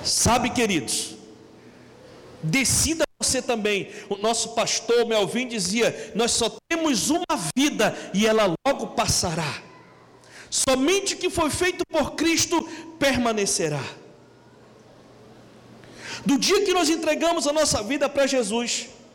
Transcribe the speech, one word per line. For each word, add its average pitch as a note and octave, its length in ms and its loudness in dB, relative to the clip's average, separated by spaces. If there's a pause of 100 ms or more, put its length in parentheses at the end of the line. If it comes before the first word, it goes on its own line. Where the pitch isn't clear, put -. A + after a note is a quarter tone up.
Sabe, A#3+ 460 2
queridos, G3+ 640 -2 (1200)
decida C4+ 640 0 (160)
você - 220 0
também. G#3 480 0 (180)
O G3+ 80 -4
nosso A3+ 340 0
pastor A#3 560 2
Melvin A3 420 0
dizia: G#3+ 640 -2
"Nós A3+ 160 2
só A3 260 -2 (120)
temos D4 420 0
uma E4+ 260 0 (200)
vida A#3 400 2 (180)
e G#3+ 140 4
ela G#3+ 260 4 (100)
logo A#3 240 0
passará. E3 720 -2 (880)
Somente E4 680 0
o - 40 -10
que F4+ 100 -4
foi D#4+ 220 0
feito F4+ 380 -2
por D#4 240 0
Cristo E4 500 0 (340)
permanecerá." G#3+ 840 0 (2500)
Do C#4 140 4
dia G#4 260 4
que G4 80 2
nós F4 160 4
entregamos D#4+ 600 2
a C#4+ 40 2
nossa D4 300 2
vida C#4 260 -2
para C#4 180 2
Jesus A#3+ 600 -2 (260)